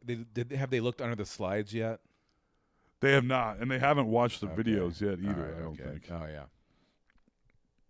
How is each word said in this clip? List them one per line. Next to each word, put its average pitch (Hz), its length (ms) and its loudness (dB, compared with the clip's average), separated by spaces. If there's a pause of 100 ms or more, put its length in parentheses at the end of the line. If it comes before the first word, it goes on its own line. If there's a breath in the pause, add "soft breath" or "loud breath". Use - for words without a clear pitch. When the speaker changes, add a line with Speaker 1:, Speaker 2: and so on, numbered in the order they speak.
Speaker 1:
they, 120 120 -4
did 117 340 -6
they, 139 60 -6
have 135 160 -2
they 127 80 4
looked 120 220 0
under 117 140 -2
the 104 100 -4
slides 101 480 -2
yet? 113 260 -2 (1000)
Speaker 2:
They 139 100 6
have 135 140 6
not, 120 340 0
and 120 100 -2
they 131 80 0
haven't 139 300 4
watched 117 340 2
the 107 60 -6
Speaker 1:
Okay. 85 160 -2
Speaker 2:
videos 98 380 0
yet 101 180 0
either, 95 80 -4 (160)
Speaker 1:
All 65 80 -6
right, 80 60 -10
Speaker 2:
I 82 40 -8
don't 78 180 -8
Speaker 1:
okay. 69 200 -10
Speaker 2:
think. - 100 -20
Speaker 1:
Oh, 85 160 -8 (1600)